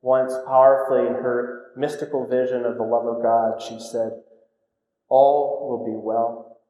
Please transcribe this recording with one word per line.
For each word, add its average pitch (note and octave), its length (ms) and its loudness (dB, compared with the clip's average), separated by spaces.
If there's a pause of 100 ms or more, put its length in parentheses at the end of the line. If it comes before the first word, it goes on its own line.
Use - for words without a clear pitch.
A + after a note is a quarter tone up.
once C3 320 2 (120)
powerfully C3 600 6
in A#2+ 80 -2
her A#2+ 600 -4
mystical C#3 500 -4
vision B2+ 380 0
of A2+ 120 -4
the A2+ 60 -4
love A#2 240 0
of A#2 160 -4
God, A2+ 400 0
she A2+ 160 -14
said, - 440 -6 (880)
"All C3+ 600 2
will A#2 160 -6
be A2 120 -6
well A2+ 640 -6 (120)